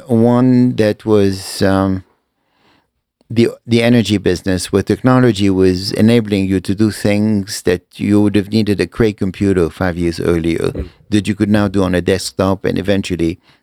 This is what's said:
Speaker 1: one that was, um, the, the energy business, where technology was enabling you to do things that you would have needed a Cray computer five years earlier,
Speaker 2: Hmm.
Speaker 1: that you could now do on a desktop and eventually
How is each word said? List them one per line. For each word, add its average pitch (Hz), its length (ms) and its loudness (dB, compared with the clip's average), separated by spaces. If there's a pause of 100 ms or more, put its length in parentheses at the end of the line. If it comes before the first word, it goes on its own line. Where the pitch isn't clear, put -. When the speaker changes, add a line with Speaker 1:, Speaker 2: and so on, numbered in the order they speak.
Speaker 1:
one 123 720 2
that 107 280 -2
was, 98 580 0
um, 95 420 0 (1200)
the, 117 200 2 (180)
the 117 160 2
energy 113 360 2
business, 92 540 -2
where 98 100 2
technology 113 680 2
was 92 420 0
enabling 104 540 2
you 95 140 0
to 98 140 -4
do 107 180 0
things 104 680 -2
that - 360 -4
you 104 220 2
would 104 160 2
have 101 160 -2
needed 104 280 0
a 90 60 -2
Cray 110 260 0
computer 95 580 0
five 90 280 -4
years 85 220 -2
earlier, 82 500 -2
Speaker 2:
Hmm. - 160 -8 (240)
Speaker 1:
that 101 160 0
you 104 80 -2
could 101 160 0
now 104 180 2
do 98 140 -2
on 90 120 0
a 87 60 0
desktop 95 640 -2
and 90 140 -4
eventually 90 640 -4 (220)